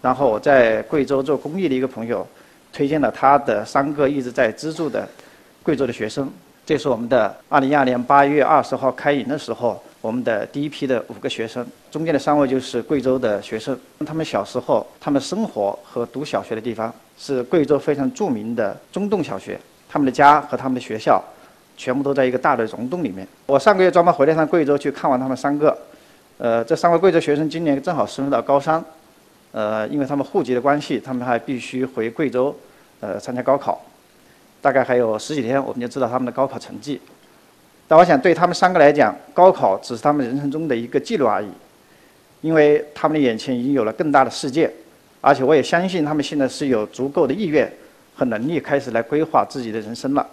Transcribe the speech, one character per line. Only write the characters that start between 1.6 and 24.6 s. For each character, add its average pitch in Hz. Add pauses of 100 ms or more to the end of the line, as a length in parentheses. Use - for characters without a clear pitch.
益 175
的 131
一 127
个 131
朋 113
友 101 (460)
推 143
荐 151
了 120
他 139
的 110
三 139
个 143
一 143
直 123
在 120
资 151
助 156
的 104 (560)
贵 165
州 131
的 117
学 110
生， 135 (380)
这 117
是 -
我 127
们 117
的 113 (140)
二 151
零 135
一 147
二 143
年 123
八 139
月 143
二 147
十 -
号 127
开 147
营 135
的 143
时 -
候， 113 (200)
我 113
们 123
的 113
第 -
一 151
批 -
的 127
五 104
个 101
学 113
生， 120 (240)
中 156
间 160
的 143
三 147
位 143
就 131
是 123
贵 139
州 131
的 107
学 110
生。 131 (300)
他 156
们 160
小 104
时 123
候， 120 (140)
他 156
们 139
生 196
活 101
和 -
读 131
小 104
学 -
的 110
地 113
方 113 (240)
是 131
贵 160
州 139
非 147
常 131
著 202
名 117
的 107 (140)
中 202
洞 190
小 107
学， 98 (300)
他 -
们 143
的 127
家 143
和 131
他 135
们 127
的 123
学 107
校 107 (500)
全 127
部 139
都 139
在 135
一 127
个 123
大 143
的 120
溶 110
洞 180
里 127
面。 95 (200)
我 135
上 208
个 185
月 180
专 170
门 170
回 139
了 156
趟 156
贵 165